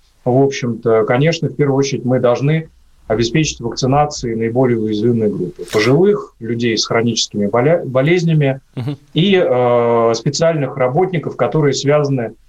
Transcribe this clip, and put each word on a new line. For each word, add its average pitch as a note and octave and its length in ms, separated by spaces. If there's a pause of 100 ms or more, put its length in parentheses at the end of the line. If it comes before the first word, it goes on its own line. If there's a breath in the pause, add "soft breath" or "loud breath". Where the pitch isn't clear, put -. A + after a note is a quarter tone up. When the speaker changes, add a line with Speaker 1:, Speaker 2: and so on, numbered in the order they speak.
(240)
Speaker 1:
в B2 180
общем-то, A#2 600
конечно, C#3+ 460
в - 40
первую C#3 240
очередь C3+ 280
мы B2+ 140
должны C3+ 500 (380)
обеспечить D#3 520
вакцинацией B2+ 760
наиболее A2+ 440
уязвимые G#2+ 500
группы. F2+ 420
Пожилых, D3+ 680
людей A#2 360
с G#2 120
хроническими A2+ 580
боля-, A#2 400
болезнями C#3+ 760 (120)
Speaker 2:
Мгм. C3+ 240 (160)
Speaker 1:
и, F#3 260
э, A#2+ 760
специальных D3+ 600
работников, C#3+ 640
которые D3 380
связаны C3+ 580 (160)